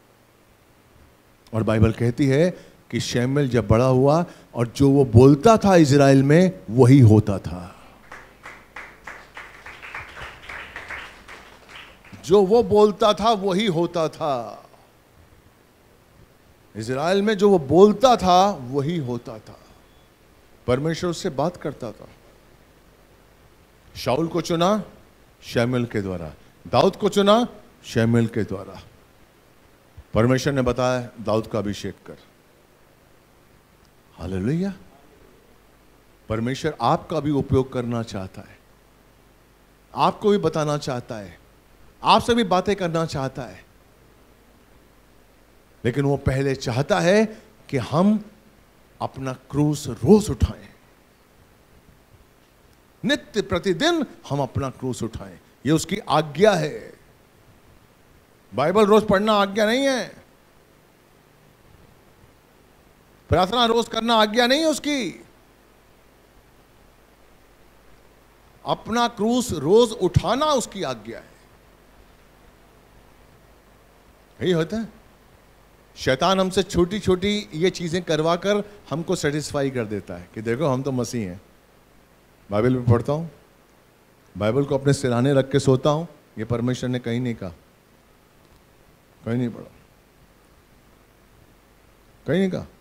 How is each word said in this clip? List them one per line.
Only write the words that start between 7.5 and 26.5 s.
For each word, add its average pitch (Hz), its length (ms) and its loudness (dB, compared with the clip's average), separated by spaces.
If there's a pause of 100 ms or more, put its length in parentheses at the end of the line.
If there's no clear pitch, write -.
जो 190 200 4
वो 226 180 4
बोलता 208 500 4
था, 214 180 0
वही 196 340 -2
होता 170 440 -2
था। 127 600 -8 (2000)
इजराइल 135 460 -2
में 208 160 0
जो 202 120 4
वो 196 100 6
बोलता 202 560 6
था, 185 360 4
वही 143 460 -6
होता 120 420 -8
था। - 200 -20 (1080)
परमेश्वर 156 420 -2
उससे 170 200 -6
बात 147 280 -4
करता 127 340 -12
था। - 160 -20 (1900)
शाऊल 139 320 -2
को 165 140 -4
चुना 175 420 0 (600)
शमूएल 123 420 -2
के 117 160 -4
द्वारा, 87 320 -8 (340)